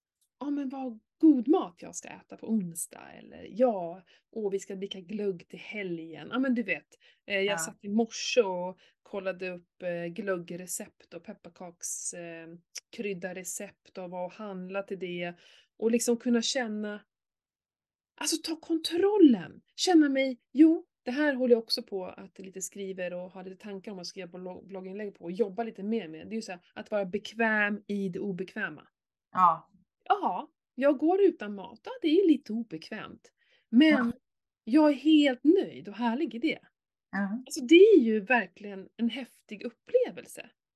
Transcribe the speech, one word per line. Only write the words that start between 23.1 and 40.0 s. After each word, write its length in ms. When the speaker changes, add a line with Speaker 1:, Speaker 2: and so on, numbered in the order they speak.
Speaker 1:
och 180
har 120
lite 200
tankar 280
om 80
att 80
skriva 200
blogg-, 400
blogginlägg 500
på 60
och 80
jobba 320
lite 200
mer 240
med. 200
Det 60
är 20
ju 60
så 100
här, 100
att 160
vara 140
bekväm 800
i 220
det 100
obekväma. 680
Speaker 2:
Ja. 380
Speaker 1:
Ja, 480
jag 220
går 240
utan 340
mat. 280
Ja, 80
det 60
är 200
lite 260
obekvämt. 760
Men 220
Speaker 2:
Ja. 200
Speaker 1:
jag 260
är 60
helt 480
nöjd 440
och 80
härlig 400
i 40
det. 200
Speaker 2:
Ja. 340
Speaker 1:
Alltså, 200
det 100
är 240
ju 200
verkligen 800
en 120
häftig 540
upplevelse. 840